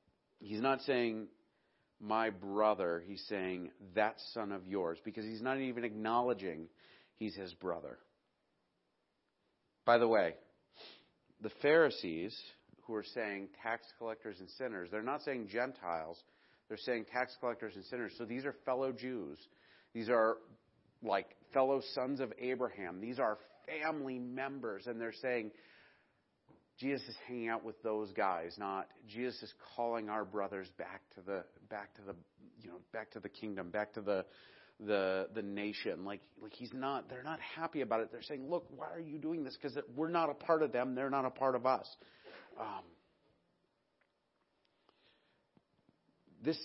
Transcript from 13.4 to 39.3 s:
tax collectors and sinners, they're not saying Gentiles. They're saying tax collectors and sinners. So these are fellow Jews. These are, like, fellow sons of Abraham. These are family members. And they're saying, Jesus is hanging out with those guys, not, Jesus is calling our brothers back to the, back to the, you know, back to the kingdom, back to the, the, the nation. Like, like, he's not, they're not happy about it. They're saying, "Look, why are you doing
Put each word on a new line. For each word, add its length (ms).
tax 220
collectors 420
and 180
sinners, 340
they're 100
not 220
saying 280
Gentiles. 720
They're 100
saying 340
tax 280
collectors 360
and 100
sinners. 320
So 80
these 200
are 100
fellow 260
Jews. 460
These 160
are, 280
like, 340
fellow 280
sons 260
of 200
Abraham. 600
These 180
are 180
family 540
members. 680
And 120
they're 220
saying, 300
Jesus 300
is 80
hanging 220
out 140
with 180
those 300
guys, 460
not, 300
Jesus 340
is 100
calling 340
our 140
brothers 440
back 240
to 60
the, 220
back 260
to 80
the, 120
you 80
know, 80
back 180
to 80
the 100
kingdom, 420
back 220
to 80
the, 240
the, 480
the 80
nation. 640
Like, 160
like, 140
he's 200
not, 360
they're 140
not 160
happy 260
about 200
it. 100
They're 100
saying, 260
"Look, 280
why 180
are 60
you 180
doing 260